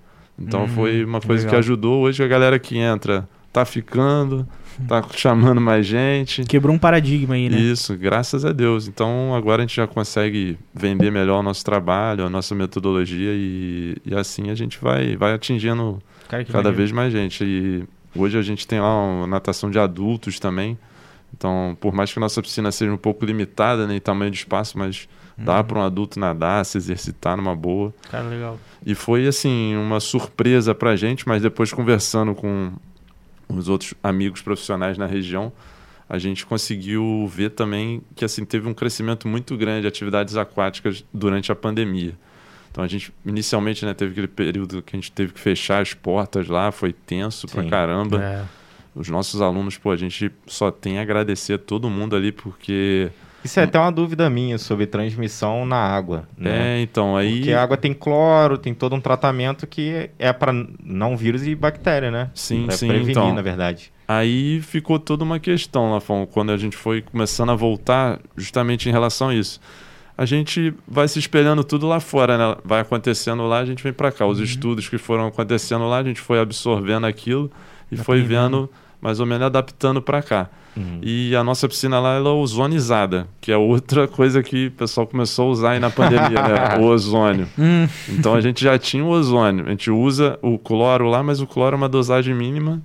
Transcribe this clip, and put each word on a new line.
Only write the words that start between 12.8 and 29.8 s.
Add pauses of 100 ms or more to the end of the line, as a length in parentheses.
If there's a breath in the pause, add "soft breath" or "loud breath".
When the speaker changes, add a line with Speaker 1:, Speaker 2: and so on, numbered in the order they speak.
Speaker 1:
e,
e
assim
a
gente
vai,
vai
atingindo (280 soft breath)
Speaker 2:
Cara,
que
Speaker 1:
cada
Speaker 2:
maneiro.
Speaker 1:
vez
mais
gente.
E (320)
hoje
a
gente
tem
lá (120)
uma
natação
de
adultos
também. (560 soft breath)
Então,
por
mais
que
a
nossa
piscina
seja
um
pouco
limitada,
né,
em
tamanho
de
espaço,
mas (300 soft breath)
dá
Speaker 2:
Uhum.
Speaker 1:
pra
um
adulto
nadar,
se
exercitar
numa
boa. (160)
Speaker 2:
Cara,
legal. (260 soft breath)
Speaker 1:
E
foi,
assim,
uma